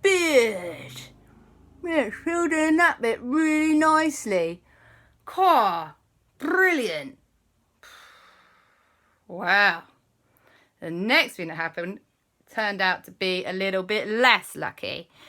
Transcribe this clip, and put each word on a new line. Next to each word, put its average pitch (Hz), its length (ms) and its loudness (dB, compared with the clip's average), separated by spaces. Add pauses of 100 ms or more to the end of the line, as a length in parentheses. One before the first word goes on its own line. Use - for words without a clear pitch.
beard. 240 1000 0 (840)
It 320 300 0
filled 339 380 -2
in 311 260 2
that 339 240 2
bit 226 200 -2
really 311 560 0
nicely. 294 840 0 (640)
Caw, 202 680 2 (460)
brilliant. 262 760 0 (2000)
Wow. 185 560 2 (960)
The 165 120 -10
next 214 440 0
thing 175 120 -10
that 160 80 -12
happened 170 440 -8 (540)
turned 202 280 -4
out 185 240 0
to - 60 -20
be 185 340 -4
a 180 80 -6
little 190 300 -2
bit 208 240 -4
less 226 480 2
lucky, 156 540 -10 (200)